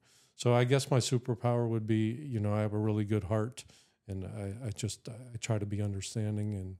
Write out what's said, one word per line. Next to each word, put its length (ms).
so 200
I 100
guess 260
my 80
superpower 720
would 180
be, 260
you 140
know, 140
I 80
have 100
a 60
really 260
good 200
heart, 400
and 160
I, 440
I 20
just, 380
I 300
try 200
to 80
be 160
understanding 720
and, 260